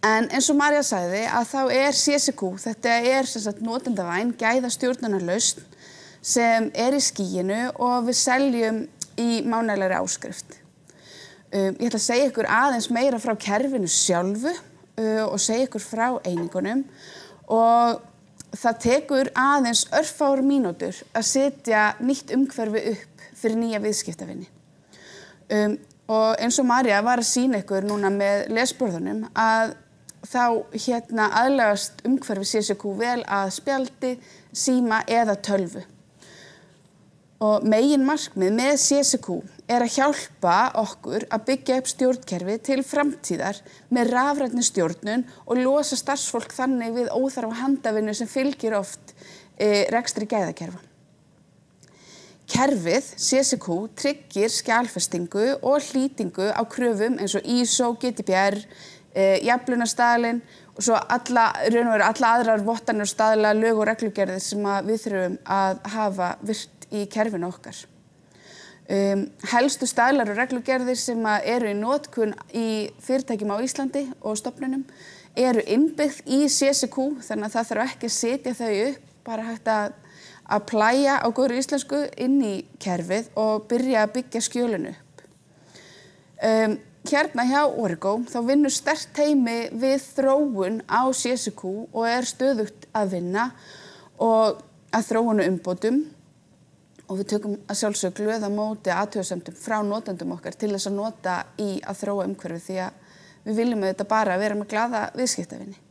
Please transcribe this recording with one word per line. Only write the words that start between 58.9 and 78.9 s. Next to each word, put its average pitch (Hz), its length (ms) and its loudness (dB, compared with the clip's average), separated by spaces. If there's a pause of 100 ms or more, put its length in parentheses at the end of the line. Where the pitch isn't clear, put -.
eh, 190 300 4
jafnlaunastaðalinn 240 960 2 (360)
og - 40 -6
svo 226 140 4
alla, 240 560 2 (160)
raun 233 200 4
og 220 100 2
veru 202 80 6
alla 226 320 4
aðrar 226 260 2
vottanir 220 380 -2
og 202 100 -4
staðla, 214 460 4
lög 220 240 2
og 208 80 2
reglugerðir 202 520 -2
sem 208 220 -4
að 202 220 0
við 220 180 -2
þurfum 185 400 -2
að 190 460 0
hafa 196 560 -2
virt 214 240 -6 (220)
í 208 180 -6
kerfinu 208 400 -2
okkar. - 260 -16 (1120)
Um, 196 360 2 (260)
helstu 254 400 2
staðlar 247 400 2
og 208 80 -4
reglugerðir 254 580 -2
sem 240 300 -4
að 214 240 0
eru 233 220 0
í - 20 -2
notkun 226 600 -2 (180)
í 220 380 -2 (100)
fyrirtækjum 226 560 -2
á 226 80 -2
Íslandi 269 380 -4 (180)
og 214 160 -4
stofnunum 262 460 -6 (500)
eru 247 320 2
innbyggð 294 640 2
í 277 180 4
C 277 220 2
C 277 160 2
Q, 269 400 -2
þannig 214 240 -6
að 208 60 -8
það 233 160 -2
þarf 220 160 0
ekki - 180 -10
að 226 80 -4
setja 240 400 -2
þau 226 200 -2 (180)